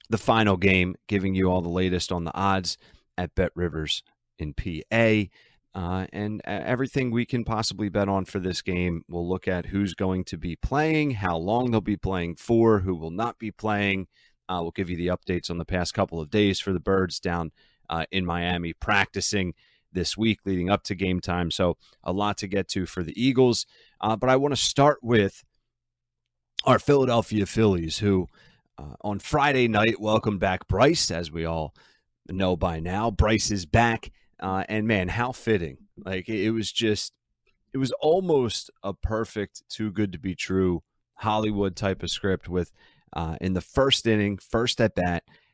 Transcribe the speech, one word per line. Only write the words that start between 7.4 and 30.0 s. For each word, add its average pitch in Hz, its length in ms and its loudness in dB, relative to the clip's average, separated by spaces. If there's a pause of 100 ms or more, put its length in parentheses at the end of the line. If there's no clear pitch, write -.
possibly 107 440 -4
bet 98 200 0
on 98 160 0
for 98 160 -6
this 90 220 -4
game. 90 460 -2
We'll 87 200 -6
look 92 180 -4
at 90 200 -2
who's 98 280 -2
going 92 300 -2
to - 120 -12
be 82 200 -6
playing, 151 560 0
how 95 240 -2
long 113 340 0
they'll 110 100 2
be 98 160 -2
playing 87 380 -4
for, 113 460 4
who 92 160 -2
will 80 160 -10
not 113 260 -6
be 107 140 -10
playing. 101 560 -2 (400)
Uh, 90 120 -4
we'll 85 120 -6
give 92 180 -4
you 90 60 -4
the 85 100 -2
updates 90 440 -4
on 87 80 -6
the 85 60 -6
past 90 300 -4
couple 87 260 -2
of 76 100 -8
days 104 280 2
for 98 140 -4
the 90 80 -2
Birds 95 400 0
down, 85 320 -4 (360)
uh, 82 220 -4
in 92 160 -2
Miami 87 460 -2
practicing 98 840 0 (380)
this 90 240 -4
week 107 280 0
leading 90 240 0
up 98 140 2
to 101 140 -6
game 92 240 0
time. 87 320 -2
So 87 240 0 (260)
a 90 100 -4
lot 104 260 -2
to 101 100 -8
get 95 220 -2
to 92 160 -2
for 90 180 -6
the 78 120 -10
Eagles. 123 500 2 (340)
Uh, 110 160 0
but 127 140 0
I 131 60 6
wanna 139 200 0
start 139 440 4
with 113 440 2 (1200)
our 123 160 6
Philadelphia 117 640 4
Phillies, 92 520 2
who, 95 280 2 (500)
uh, 143 260 -14
on 101 180 -4
Friday 139 480 4
night 107 320 2